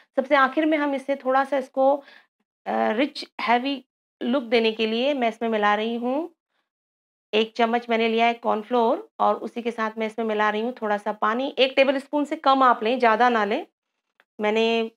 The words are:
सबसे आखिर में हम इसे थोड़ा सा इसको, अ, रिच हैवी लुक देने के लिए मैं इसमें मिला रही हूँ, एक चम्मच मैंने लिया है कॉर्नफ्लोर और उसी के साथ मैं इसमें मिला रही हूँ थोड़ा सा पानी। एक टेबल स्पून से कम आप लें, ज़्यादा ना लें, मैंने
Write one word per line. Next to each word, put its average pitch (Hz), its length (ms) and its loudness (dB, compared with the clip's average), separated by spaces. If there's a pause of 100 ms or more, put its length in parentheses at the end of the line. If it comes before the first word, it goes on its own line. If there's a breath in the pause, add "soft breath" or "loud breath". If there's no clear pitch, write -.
(160 soft breath)
सबसे 269 200 2
आखिर 269 300 2
में 311 120 2
हम 285 160 -2
इसे 269 220 -4
थोड़ा 262 280 0
सा 277 140 -2
इसको, 269 380 2
अ, 285 60 -8 (640 loud breath)
रिच 220 560 -2 (160)
हैवी 254 440 0 (380)
लुक 247 200 0
देने 226 300 0
के 220 140 -2
लिए 240 280 -2
मैं 247 140 0
इसमें 226 200 -4
मिला 208 260 2
रही 226 220 -4
हूँ, 262 380 -4 (1000)
एक 220 240 0
चम्मच 233 320 0
मैंने 226 200 0
लिया 226 180 2
है 233 80 2
कॉर्नफ्लोर 233 760 -2 (120)
और 208 160 2
उसी 226 260 -10
के 233 80 -4
साथ 220 280 -4
मैं 220 80 -4
इसमें 220 200 -6
मिला 214 240 0
रही 214 120 -2
हूँ 247 100 -4 (100)
थोड़ा 208 140 -2
सा 208 160 -6
पानी। 233 460 -2
एक 262 180 2
टेबल 269 220 4
स्पून 294 260 -2
से 294 120 -6
कम 269 260 2
आप 240 200 4
लें, 240 160 0
ज़्यादा 226 300 4
ना 226 160 2
लें, 247 220 -4 (720)
मैंने 226 560 0